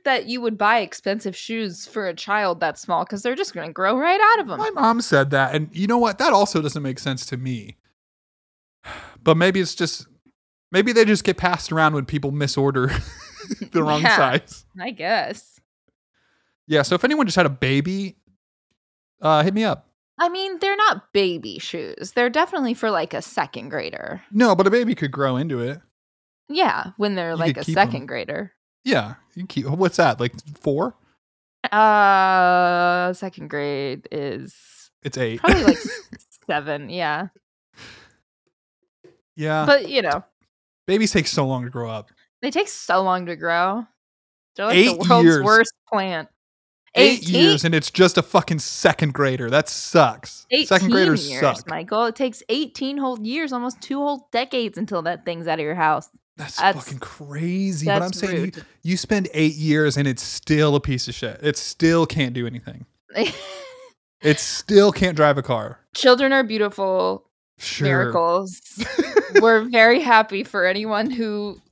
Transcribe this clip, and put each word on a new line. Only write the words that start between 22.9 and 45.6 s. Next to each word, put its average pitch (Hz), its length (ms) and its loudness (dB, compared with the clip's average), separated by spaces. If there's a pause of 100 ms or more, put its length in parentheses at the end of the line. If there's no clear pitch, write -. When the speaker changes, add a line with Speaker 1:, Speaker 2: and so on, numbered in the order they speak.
Speaker 1:
like, 165 240 -2
a 117 80 -6
second - 480 -8
grader. 139 500 -10 (100)
Speaker 2:
No, 214 240 4
but 190 120 4
a 196 40 4
baby 233 240 2
could 143 160 -4
grow 131 280 -2
into 143 220 -4
it. 139 200 -6 (720)
Speaker 1:
Yeah, 294 480 -2
when 208 160 -2
they're, 170 160 -4
Speaker 2:
You 165 60 -6
Speaker 1:
like, 165 180 0
Speaker 2:
could - 80 -10
Speaker 1:
a - 20 -8
Speaker 2:
keep 160 140 -2
'em. 202 100 6
Speaker 1:
second 143 200 -8
grader. 135 440 -8 (320)
Speaker 2:
Yeah, 120 300 -2 (200)
you 175 60 -12
can 185 60 -10
keep, 135 200 -6
what's 170 300 0
that, 139 240 2
like, 120 140 -4 (260)
four? 160 340 -4 (800)
Speaker 1:
Uh, 180 1400 4
second 180 340 -12
grade 143 640 -6
is - 800 -12 (120)
Speaker 2:
It's 139 140 -10
eight. 117 240 -4
Speaker 1:
probably, 349 240 4
like, - 140 4 (320)
Speaker 2:
<laughs> - 360 -20
Speaker 1:
seven, 147 440 -6
yeah. 170 380 -4 (2000)
Speaker 2:
Yeah. 156 300 -2
Speaker 1:
But, 277 220 4
you 262 120 0
know. 165 220 -2 (640)
Speaker 2:
Babies 208 240 2
take 165 160 0
so 147 180 -2
long 131 200 -4
to 123 60 -10
grow 117 200 -8
up. 107 200 -12 (300)
Speaker 1:
They 277 120 -6
take 392 160 -2
so - 340 -2
long 180 240 -2
to 170 80 -8
grow. 175 500 -2 (680)
They're 202 120 -6
like 220 100 2
Speaker 2:
Eight 196 260 4
Speaker 1:
the 175 60 0
world's 233 160 8
Speaker 2:
years. 156 180 8
Speaker 1:
worst 220 300 4 (200)